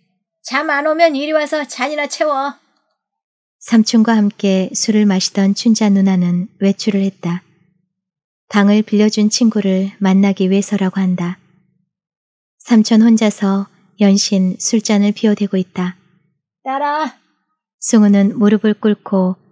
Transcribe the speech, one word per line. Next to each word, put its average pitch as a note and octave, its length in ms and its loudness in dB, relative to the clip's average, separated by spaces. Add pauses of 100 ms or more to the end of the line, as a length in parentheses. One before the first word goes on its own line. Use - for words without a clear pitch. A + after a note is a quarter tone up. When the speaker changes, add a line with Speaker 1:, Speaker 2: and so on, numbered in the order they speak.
(420)
Speaker 1:
잠 D4 280 -6
안 C#4+ 160 -2
오면 D#4 300 2
이리 D4 160 -4
와서 D4+ 320 -2
잔이나 D4 420 -6
채워. C#4+ 480 -4 (1040)
Speaker 2:
삼촌과 A3+ 580 2
함께 G3 580 -2
술을 G#3+ 300 0
마시던 G3 500 0
춘자 A3 360 0
누나는 F#3 580 0 (120)
외출을 G3 420 -2
했다. F3+ 400 -6 (1080)
방을 G#3 340 2
빌려준 G#3+ 460 0
친구를 G3 680 -2
만나기 F#3+ 520 2
위해서라고 G3 480 -2
한다. F3+ 400 -4 (1200)
삼촌 A3 440 2
혼자서 G#3 680 0 (320)
연신 G3 580 2
술잔을 G#3 540 0
비워대고 G#3 460 -2
있다. F3+ 380 -6 (680)
Speaker 1:
따라. C#4+ 540 -6 (600)
Speaker 2:
승우는 G3+ 580 2
무릎을 G#3+ 360 2
꿇고 F#3+ 600 -2 (160)